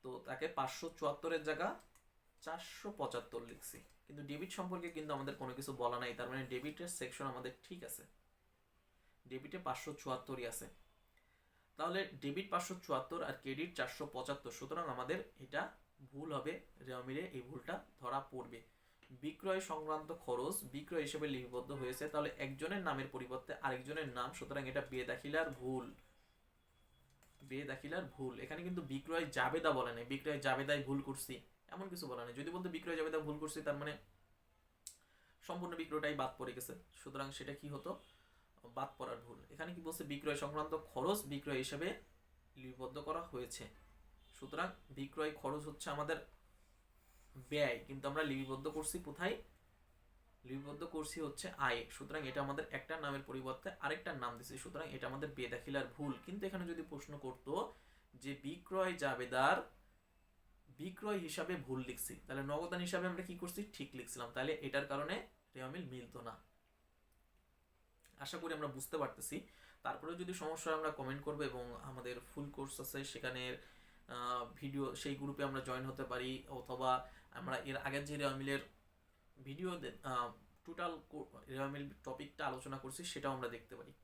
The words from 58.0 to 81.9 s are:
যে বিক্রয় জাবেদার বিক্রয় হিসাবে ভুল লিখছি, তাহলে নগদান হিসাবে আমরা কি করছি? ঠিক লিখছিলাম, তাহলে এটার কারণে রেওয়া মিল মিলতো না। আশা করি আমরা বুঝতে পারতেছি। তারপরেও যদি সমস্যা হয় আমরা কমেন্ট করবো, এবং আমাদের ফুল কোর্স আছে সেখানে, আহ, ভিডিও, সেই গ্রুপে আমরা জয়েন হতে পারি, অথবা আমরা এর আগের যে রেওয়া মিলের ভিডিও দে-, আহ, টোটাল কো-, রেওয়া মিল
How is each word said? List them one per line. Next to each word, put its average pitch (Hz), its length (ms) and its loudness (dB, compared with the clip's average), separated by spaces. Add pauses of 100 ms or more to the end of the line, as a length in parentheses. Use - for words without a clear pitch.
যে 139 80 -2 (140)
বিক্রয় 185 480 2 (100)
জাবেদার 127 540 8 (1200)
বিক্রয় 190 480 0
হিসাবে 170 260 0 (120)
ভুল 131 140 2 (100)
লিখছি, 127 240 -2 (120)
তাহলে 135 260 0
নগদান 175 360 2
হিসাবে 180 240 4
আমরা 180 180 -2
কি 175 120 -4
করছি? 175 200 -2 (140)
ঠিক 139 220 -4
লিখছিলাম, 120 380 -4
তাহলে 139 180 4 (140)
এটার 139 240 4
কারণে 147 240 2 (400)
রেওয়া 131 180 -4
মিল 175 200 -4
মিলতো 120 360 -8
না। 110 60 -8 (1800)
আশা 143 240 -4
করি 165 160 0
আমরা 147 200 2
বুঝতে 135 240 -2
পারতেছি। - 340 0 (500)
তারপরেও 160 360 -2
যদি 180 200 -2
সমস্যা 160 280 0
হয় 160 100 6
আমরা 156 200 2
কমেন্ট 139 280 0
করবো, 151 140 0 (100)
এবং 123 120 -4 (260)
আমাদের 123 260 -4 (140)
ফুল 143 260 -4
কোর্স 139 280 -4
আছে 135 160 -4 (140)
সেখানে, 127 300 -2 (720)
আহ, 123 280 2 (160)
ভিডিও, 139 260 2 (160)
সেই 143 200 2
গ্রুপে 143 280 0
আমরা 135 180 0
জয়েন 127 220 0
হতে 131 220 -2
পারি, 127 200 2 (280)
অথবা 127 320 4 (480)
আমরা 127 160 0 (140)
এর 135 80 2 (100)
আগের 139 220 2
যে 147 80 0
রেওয়া 139 220 4
মিলের 139 220 4 (760)
ভিডিও 143 320 -2 (120)
দে-, 113 180 -6 (120)
আহ, 120 180 4 (360)
টোটাল 170 280 0 (180)
কো-, - 180 -6 (240)
রেওয়া 139 200 0
মিল 143 120 -4 (200)